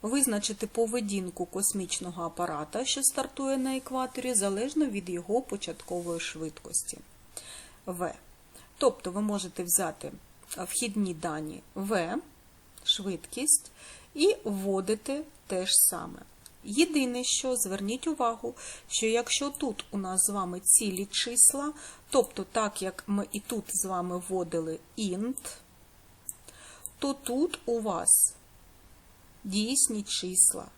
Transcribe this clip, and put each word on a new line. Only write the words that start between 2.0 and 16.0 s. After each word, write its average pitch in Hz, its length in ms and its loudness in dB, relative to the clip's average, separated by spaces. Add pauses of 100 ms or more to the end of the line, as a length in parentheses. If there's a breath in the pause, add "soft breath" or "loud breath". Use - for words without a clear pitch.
апарата, 165 640 -4
що 269 180 -2
стартує 269 560 0
на 262 180 0
екваторі, 254 580 -4
залежно 226 520 2
від 196 240 -4
його 180 320 0
початкової 170 800 -6
швидкості. - 800 -6 (880 loud breath)
В. 180 280 -4 (640 loud breath)
Тобто 247 320 2
ви 190 100 -4
можете 196 420 -2
взяти, 160 500 0 (460)
е, 180 60 -4
вхідні 202 500 -2
дані 156 480 -6 (120)
В, 196 440 0 (680)
швидкість, - 840 0 (440 loud breath)
і 349 300 6
вводити 202 800 0 (220)
те 185 200 -2
ж 190 80 2
саме. - 480 2 (420)